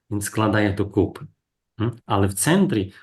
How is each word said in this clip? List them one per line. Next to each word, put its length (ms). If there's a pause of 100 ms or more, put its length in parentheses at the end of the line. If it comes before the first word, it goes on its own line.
(120)
він 100
складає 520
докупи. 480 (600)
М? 120 (120)
Але 220
в 60
центрі 680